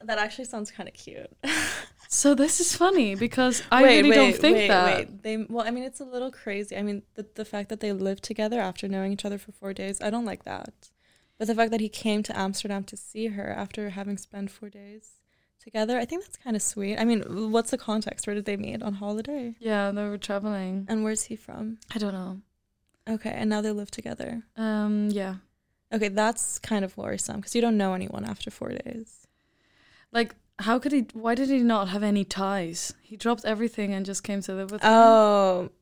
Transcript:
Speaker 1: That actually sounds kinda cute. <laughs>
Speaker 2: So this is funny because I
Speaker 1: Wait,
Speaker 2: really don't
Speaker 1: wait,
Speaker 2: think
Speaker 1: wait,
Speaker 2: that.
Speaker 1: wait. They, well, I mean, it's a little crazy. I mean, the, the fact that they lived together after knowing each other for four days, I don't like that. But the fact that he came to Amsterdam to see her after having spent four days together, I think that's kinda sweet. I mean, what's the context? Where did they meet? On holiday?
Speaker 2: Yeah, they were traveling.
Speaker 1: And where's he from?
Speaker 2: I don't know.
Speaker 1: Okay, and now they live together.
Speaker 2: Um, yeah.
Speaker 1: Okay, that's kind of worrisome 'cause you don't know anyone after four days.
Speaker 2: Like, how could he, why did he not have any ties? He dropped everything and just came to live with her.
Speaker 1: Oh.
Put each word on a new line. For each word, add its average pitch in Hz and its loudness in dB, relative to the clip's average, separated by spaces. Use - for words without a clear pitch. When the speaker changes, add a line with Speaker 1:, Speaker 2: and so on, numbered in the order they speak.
Speaker 1:
That 220 -2
actually 220 -4
sounds 214 -8
kinda - -12
cute. - -16
<laughs> 277 -4
Speaker 2:
So - 6
this 285 2
is 339 0
funny 330 4
because 233 0
I 254 8
Speaker 1:
Wait, 254 10
Speaker 2:
really - 8
don't 277 10
Speaker 1:
wait, - 0
Speaker 2:
think 311 6
Speaker 1:
wait, 208 4
Speaker 2:
that. 180 6
Speaker 1:
wait. - -8
They, 220 -4
well, 220 -4
I 233 -2
mean, 247 -6
it's 262 -12
a 277 -12
little 254 -6
crazy. 208 -8
I 202 -4
mean, 208 -4
the, 214 -10
the 214 -10
fact 202 -8
that 214 -8
they 214 -4
lived 196 -4
together 220 -2
after 190 -6
knowing 190 -2
each 202 -6
other 202 -6
for 208 -20
four 196 -12
days, 196 -8
I 208 -2
don't 240 -2
like 202 -8
that. - -12
But 220 -4
the 226 0
fact 226 2
that 220 0
he 214 -2
came 214 -2
to - -8
Amsterdam 196 -4
to - -18
see 220 -8
her 202 -8
after 202 -8
having 196 -8
spent 196 -12
four - -20
days 208 -20
together, 220 -2
I 240 -2
think 349 -6
that's - -18
kinda 220 -4
sweet. 202 -4
I 220 0
mean, 220 0
what's 226 2
the 262 -2
context? - -6
Where 208 -4
did 208 -6
they 202 -4
meet? 220 -8
On 208 -4
holiday? 226 -6
Speaker 2:
Yeah, 208 -2
they 202 -4
were 208 -8
traveling. 196 -4
Speaker 1:
And 220 -2
where's 214 -2
he 220 -10
from? 220 -12
Speaker 2:
I - -4
don't 208 -4
know. 185 -8
Speaker 1:
Okay, 220 -4
and - -2
now 214 0
they 214 -2
live 208 -8
together. - -10
Speaker 2:
Um, 214 0
yeah. 190 -4
Speaker 1:
Okay, 214 0
that's 214 0
kind 202 -2
of 185 -10
worrisome - -6
'cause - -6
you 240 2
don't 226 4
know 196 2
anyone 185 -6
after 202 -10
four - -10
days. - -12
Speaker 2:
Like, 233 -2
how 220 2
could 277 -2
he, 277 4
why 226 0
did 269 0
he 269 4
not 226 4
have 202 -4
any 202 2
ties? 185 -4
He - -20
dropped 226 -2
everything 214 -2
and 196 -4
just 196 -8
came 202 -4
to 190 -8
live 190 -8
with 208 -8
her. 214 8
Speaker 1:
Oh. 208 8